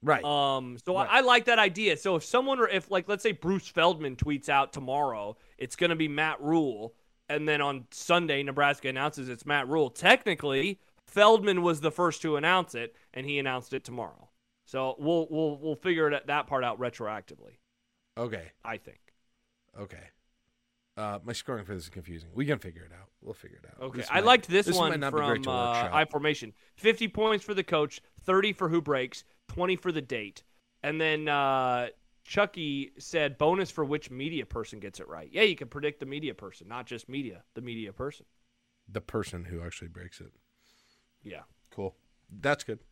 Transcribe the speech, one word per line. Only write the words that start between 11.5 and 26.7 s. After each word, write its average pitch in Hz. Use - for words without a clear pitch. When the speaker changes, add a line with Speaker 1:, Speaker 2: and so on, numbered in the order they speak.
Speaker 2:
was 165
the 156
first 170
to 151
announce 170
it, 117
and 127
he 143
announced 131
it 131
tomorrow. 113
So 131
we'll, 160
we'll, 151
we'll 151
figure 160
it, 139
that 143
part 135
out 117
retroactively. 104
Speaker 1:
Okay. 107
Speaker 2:
I 113
think. -
Speaker 1:
Okay. 98
Uh, 104
my 120
scoring 117
for 98
this 90
is 80
confusing. 82
We 127
can 143
figure 82
it 82
out. 90
We'll -
figure -
it -
out. -
Speaker 2:
Okay. 123
Speaker 1:
This 117
Speaker 2:
I 147
Speaker 1:
might, 196
Speaker 2:
liked 240
this 190
Speaker 1:
this 175
Speaker 2:
one 165
Speaker 1:
might 160
not 139
be 156
great 143
Speaker 2:
from, -
Speaker 1:
to 135
Speaker 2:
uh, 120
Speaker 1:
workshop. 156
Speaker 2:
iFormation. 143